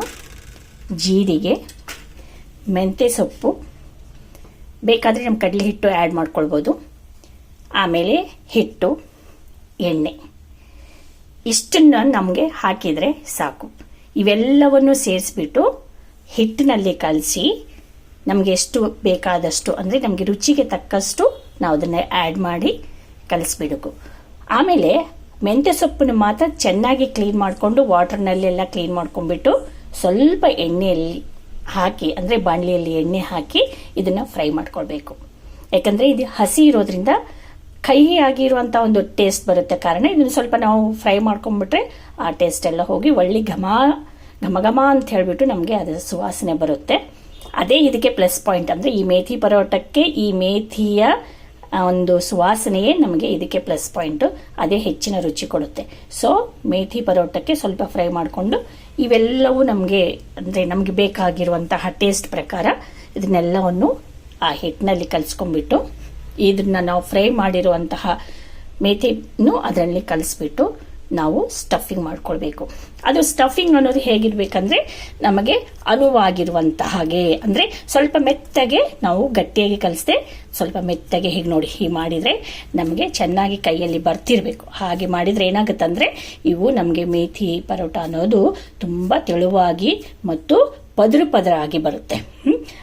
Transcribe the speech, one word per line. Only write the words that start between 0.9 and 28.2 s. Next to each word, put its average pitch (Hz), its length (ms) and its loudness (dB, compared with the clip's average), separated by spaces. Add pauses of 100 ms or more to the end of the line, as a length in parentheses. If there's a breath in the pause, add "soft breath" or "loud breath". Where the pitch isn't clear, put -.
ಜೀರಿಗೆ, 190 720 0 (1040 soft breath)
ಮೆಂತ್ಯ 190 400 0
ಸೊಪ್ಪು, - 480 -2 (1300 soft breath)
ಬೇಕಾದ್ರೆ 226 400 2
ನಮ್ 226 120 0
ಕಡಲೆ 196 280 0
ಹಿಟ್ಟು 208 240 0
ಆ್ಯಡ್ 170 260 0
ಮಾಡ್ಕೊಳ್ಬೋದು. 156 720 -2 (880 soft breath)
ಆಮೇಲೆ 190 640 0 (100)
ಹಿಟ್ಟು, 226 520 0 (800 soft breath)
ಎಣ್ಣೆ, 160 360 -2 (1300 soft breath)
ಇಷ್ಟನ್ನ 294 560 4
ನಮ್ಗೆ 214 440 2
ಹಾಕಿದ್ರೆ 190 800 -2
ಸಾಕು. - 440 -8 (460 soft breath)
ಇವೆಲ್ಲವನ್ನು 269 760 4
ಸೇರಿಸ್ಬಿಟ್ಟು 208 920 -2 (480 soft breath)
ಹಿಟ್ಟಿನಲ್ಲಿ 220 600 2
ಕಲಸಿ, 175 720 -2 (600 soft breath)
ನಮ್ಗೆ 196 240 2
ಎಷ್ಟು 208 340 0 (180)
ಬೇಕಾದಷ್ಟು, 180 680 -2
ಅಂದ್ರೆ 202 260 -2
ನಮ್ಗೆ 196 260 -2
ರುಚಿಗೆ 247 400 2
ತಕ್ಕಷ್ಟು - 800 -2 (160)
ನಾವು 165 140 0
ಅದನ್ನ 170 200 -2 (180)
ಆ್ಯಡ್ 175 260 0
ಮಾಡಿ 185 420 -2 (500 soft breath)
ಕಲಸ್ಬಿಡ್ಬೇಕು. 165 640 -4 (560 loud breath)
ಆಮೇಲೆ 302 720 2 (240)
ಮೆಂತ್ಯ 269 280 2
ಸೊಪ್ಪನ್ನ 285 420 0
ಮಾತ್ರ 214 300 2 (120)
ಚೆನ್ನಾಗಿ 240 500 2
ಕ್ಲೀನ್ 208 320 -2
ಮಾಡ್ಕೊಂಡು, 208 460 2
ವಾಟರ್‌ನಲ್ಲೆಲ್ಲ 185 800 2